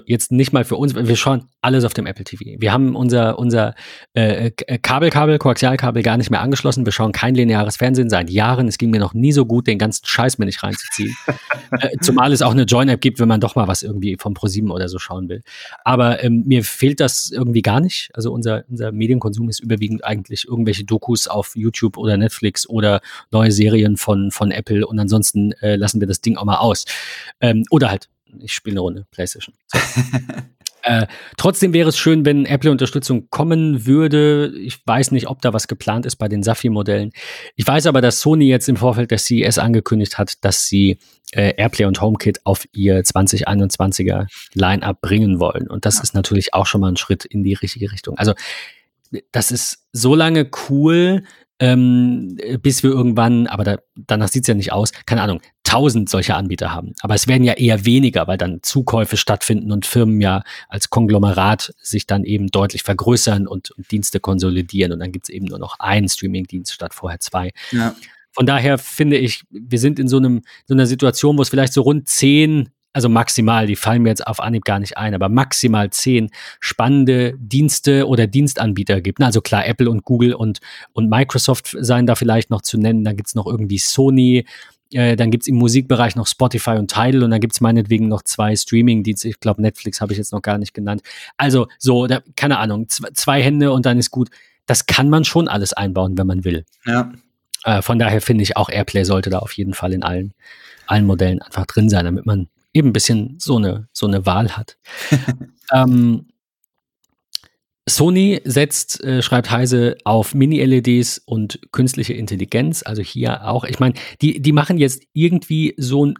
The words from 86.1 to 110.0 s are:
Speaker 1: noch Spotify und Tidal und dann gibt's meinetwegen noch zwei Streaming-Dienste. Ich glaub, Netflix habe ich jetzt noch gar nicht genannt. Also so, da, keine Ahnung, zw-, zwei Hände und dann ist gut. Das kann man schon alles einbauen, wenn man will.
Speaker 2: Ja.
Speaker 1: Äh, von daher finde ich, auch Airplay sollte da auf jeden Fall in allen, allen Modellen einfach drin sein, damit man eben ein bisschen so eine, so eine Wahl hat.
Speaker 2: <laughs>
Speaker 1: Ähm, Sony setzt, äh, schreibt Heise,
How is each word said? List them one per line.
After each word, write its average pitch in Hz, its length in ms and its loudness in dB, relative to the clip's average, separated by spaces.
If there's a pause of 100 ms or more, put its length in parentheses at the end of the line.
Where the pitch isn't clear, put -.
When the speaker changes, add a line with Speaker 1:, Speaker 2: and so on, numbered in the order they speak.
Speaker 1:
noch 113 100 -4
Spotify - 440 -2
und 107 200 -2
Tidal 127 320 2
und 117 80 2
dann 110 100 2
gibt's 113 200 -2
meinetwegen 113 480 2
noch 107 140 -2
zwei 107 340 -2
Streaming-Dienste. 113 720 0
Ich 110 100 -10
glaub, 107 200 -2
Netflix 107 420 -2
habe 104 120 -4
ich 98 60 -2
jetzt 107 140 -8
noch 104 100 -6
gar 104 160 -2
nicht 101 160 -8
genannt. 104 280 -6 (340)
Also 131 320 2 (100)
so, 123 280 2
da, 127 160 -2 (140)
keine 139 220 0
Ahnung, 107 300 -2
zw-, - 240 -8
zwei 139 300 0
Hände 143 280 2
und 131 160 2
dann 120 120 2
ist 120 120 0
gut. 127 200 -2 (360)
Das - 200 0
kann 135 240 2
man 156 140 4
schon 170 220 0
alles 101 260 -4
einbauen, 92 440 -2
wenn 95 100 0
man 92 160 -2
will. 85 220 -4 (200)
Speaker 2:
Ja. 120 280 -2 (520)
Speaker 1:
Äh, 104 180 0
von 120 160 0
daher 107 240 2
finde 110 200 2
ich, 101 140 -2
auch 90 140 0
Airplay 98 340 0
sollte 95 260 0
da 92 100 -2
auf 107 120 -10
jeden 95 220 -6
Fall 92 180 -4
in 92 100 -4
allen, 92 300 -4 (540)
allen 104 200 2
Modellen 92 360 0
einfach - 240 -6
drin 107 240 2
sein, 90 160 2
damit 85 180 -4
man 98 240 -2 (260)
eben 147 160 4
ein - 20 0
bisschen 113 480 0
so 139 160 0
eine, 107 360 -2
so - 140 -4
eine 98 200 0
Wahl 98 300 0
hat. - 200 -14 (340)
Speaker 2:
<laughs> 147 60 4 (560)
Speaker 1:
Ähm, 123 540 2 (1600)
Sony 185 560 2
setzt, - 580 -2
äh, 127 200 0
schreibt 123 280 0
Heise, 120 540 2